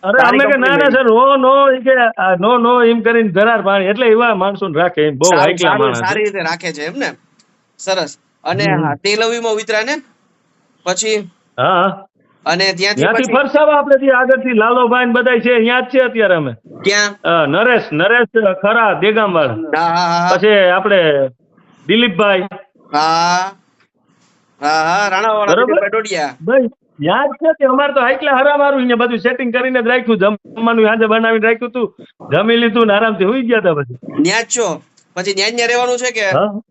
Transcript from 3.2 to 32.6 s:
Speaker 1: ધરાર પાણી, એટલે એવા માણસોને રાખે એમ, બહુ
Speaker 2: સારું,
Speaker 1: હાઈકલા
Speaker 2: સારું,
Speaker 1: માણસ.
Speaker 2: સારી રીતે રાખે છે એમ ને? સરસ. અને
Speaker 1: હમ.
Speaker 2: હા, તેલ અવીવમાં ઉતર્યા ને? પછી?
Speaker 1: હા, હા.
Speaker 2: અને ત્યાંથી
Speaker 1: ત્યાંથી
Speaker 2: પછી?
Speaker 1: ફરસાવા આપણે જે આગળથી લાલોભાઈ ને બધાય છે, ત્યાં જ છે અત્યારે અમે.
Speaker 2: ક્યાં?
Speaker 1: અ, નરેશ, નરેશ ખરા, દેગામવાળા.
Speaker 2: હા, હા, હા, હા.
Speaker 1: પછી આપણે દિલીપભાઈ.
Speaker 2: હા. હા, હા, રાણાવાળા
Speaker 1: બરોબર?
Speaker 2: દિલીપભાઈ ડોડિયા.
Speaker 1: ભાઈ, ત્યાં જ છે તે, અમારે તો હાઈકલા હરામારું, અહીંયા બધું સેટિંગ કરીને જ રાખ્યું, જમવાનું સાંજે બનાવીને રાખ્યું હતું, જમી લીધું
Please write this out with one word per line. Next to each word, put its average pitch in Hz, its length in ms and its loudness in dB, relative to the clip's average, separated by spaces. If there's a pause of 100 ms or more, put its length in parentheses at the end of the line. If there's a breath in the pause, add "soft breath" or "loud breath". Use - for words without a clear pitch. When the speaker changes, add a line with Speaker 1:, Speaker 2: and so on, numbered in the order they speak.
Speaker 1:
ધરાર 208 320 2
પાણી, 196 240 0
એટલે 208 200 0
એવા 226 300 2
માણસોને 190 440 -4
રાખે 175 220 0
એમ, 151 160 0
બહુ 143 80 -2
Speaker 2:
સારું, 170 180 2
Speaker 1:
હાઈકલા 170 260 0
Speaker 2:
સારું, 143 160 0
Speaker 1:
માણસ. 120 140 -2
Speaker 2:
સારી 208 240 -2
રીતે 202 160 -4
રાખે 170 340 -6
છે 147 80 -10
એમ 160 160 -8
ને? 269 80 -6 (720)
સરસ. 185 420 -6 (240)
અને 190 200 -4
Speaker 1:
હમ. 185 200 0
Speaker 2:
હા, 147 120 -4
તેલ 208 260 -4
અવીવમાં 226 320 -2
ઉતર્યા 214 280 -4
ને? 277 200 -4 (840)
પછી? 202 440 -4 (280)
Speaker 1:
હા, 123 60 0
હા. 180 420 0 (400)
Speaker 2:
અને 180 280 0
ત્યાંથી 196 280 -2
Speaker 1:
ત્યાંથી 214 220 0
Speaker 2:
પછી? 226 100 -4
Speaker 1:
ફરસાવા 285 400 2
આપણે 277 320 2
જે 269 60 4
આગળથી 254 420 2
લાલોભાઈ 240 520 2
ને 240 60 -2
બધાય 247 280 2
છે, 240 240 2
ત્યાં 247 180 0
જ 247 40 -4
છે 262 140 -2
અત્યારે 226 360 2
અમે. 139 200 -4 (280)
Speaker 2:
ક્યાં? 202 400 0
Speaker 1:
અ, 165 220 0
નરેશ, 208 460 0
નરેશ 202 360 2 (340)
ખરા, 214 320 0
દેગામવાળા. 175 600 0
Speaker 2:
હા, 156 260 -4
હા, 170 100 0
હા, 175 380 -2
હા. 185 100 2
Speaker 1:
પછી 208 200 2
આપણે 180 720 2 (580)
દિલીપભાઈ. 202 540 0
Speaker 2:
હા. 175 1080 -4 (1120)
હા, - 0 -
હા, 160 480 0
રાણાવાળા 208 360 -2
Speaker 1:
બરોબર? 202 200 2
Speaker 2:
દિલીપભાઈ 302 240 0
ડોડિયા. 196 520 -6
Speaker 1:
ભાઈ, 240 260 0
ત્યાં 214 600 -4
જ 277 40 -4
છે 320 200 -2
તે, 311 140 -2
અમારે 269 280 0
તો 277 80 0
હાઈકલા 269 300 -2
હરામારું, 285 480 2
અહીંયા 247 160 0
બધું 233 240 -2
સેટિંગ 247 340 -4
કરીને 254 280 -2
જ 226 60 -2
રાખ્યું, 240 300 0
જમવાનું 220 680 0
સાંજે 220 200 2
બનાવીને 226 420 0
રાખ્યું 233 240 -2
હતું, 233 220 -6 (380 loud breath)
જમી 214 260 2
લીધું 233 300 2